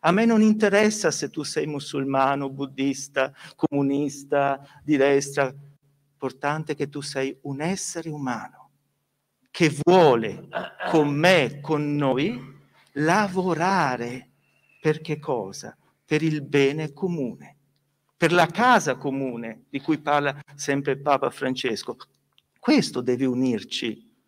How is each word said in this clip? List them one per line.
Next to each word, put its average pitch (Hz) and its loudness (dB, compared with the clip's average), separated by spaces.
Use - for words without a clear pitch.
A 160 4
me 208 4
non 226 4
interessa 214 2
se 143 -6
tu 151 -8
sei 151 -4
musulmano, 139 -2
buddista, 135 -4
comunista, 139 -2
di 147 2
destra, 139 2
importante 147 -6
che 147 -6
tu 143 -12
sei 139 -6
un 139 -8
essere 170 -6
umano 131 -10
che 156 4
vuole 143 4
con 151 4
me, 147 2
con 147 -2
noi, 147 -2
lavorare 170 0
per 156 0
che 156 -6
cosa? 113 -6
Per 156 0
il 156 -2
bene 147 2
comune, 160 -8
per 139 2
la 175 6
casa 180 2
comune 127 -6
di - -6
cui 156 0
parla 143 0
sempre 143 -2
Papa 139 0
Francesco. 127 -4
Questo 175 0
deve 123 0
unirci. 123 -4